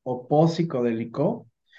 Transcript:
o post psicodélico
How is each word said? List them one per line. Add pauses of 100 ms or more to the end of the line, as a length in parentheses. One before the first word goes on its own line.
o
post
psicodélico (320)